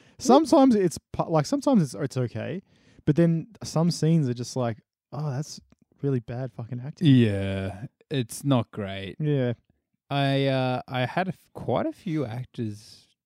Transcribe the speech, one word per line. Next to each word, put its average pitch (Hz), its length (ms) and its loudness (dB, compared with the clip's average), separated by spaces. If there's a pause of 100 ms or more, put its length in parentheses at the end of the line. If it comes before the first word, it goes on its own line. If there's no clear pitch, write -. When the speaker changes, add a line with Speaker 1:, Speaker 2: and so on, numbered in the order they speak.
(200)
Speaker 1:
Sometimes 277 560 6
it's 185 220 0 (160)
pu-, - 160 -4
like, 156 160 2
sometimes 269 360 2
it's, 127 120 -2
it's 147 240 -6
okay, 120 440 -4 (440)
but 151 100 2
then 165 320 2 (160)
some 165 280 0
scenes 160 360 2
are 123 60 0
just 120 220 -10
like, 117 220 -2 (340)
"Oh, 151 180 -6
that's 135 300 -8 (420)
really 139 180 0
bad 123 340 -10
fucking 123 300 -10
acting." 147 240 -2
Speaker 2:
Yeah, 98 800 4 (240)
it's 131 340 -6
not 131 280 0
great. 98 480 -8
Speaker 1:
Yeah. 139 340 0 (560)
Speaker 2:
I, 139 380 0
uh, 127 400 -2
I 127 180 -2
had 185 220 -2
a 180 60 -4
f-, - 200 -20
quite 160 320 -2
a 320 60 -4
few 156 340 -6
actors 110 800 -10 (180)